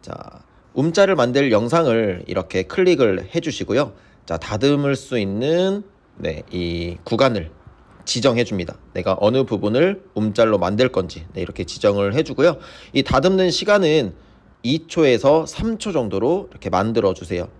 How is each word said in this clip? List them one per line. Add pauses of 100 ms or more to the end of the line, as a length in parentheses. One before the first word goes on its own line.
자, (300)
움짤을
만들
영상을
이렇게
클릭을
해주시고요. (320)
자,
다듬을
수
있는, (320)
네,
이
구간을 (560)
지정해
줍니다. (160)
내가
어느
부분을 (120)
움짤로
만들
건지,
네,
이렇게
지정을
해주고요. (380)
이
다듬는
시간은 (480)
이
초에서
삼
초
정도로
이렇게
만들어
주세요.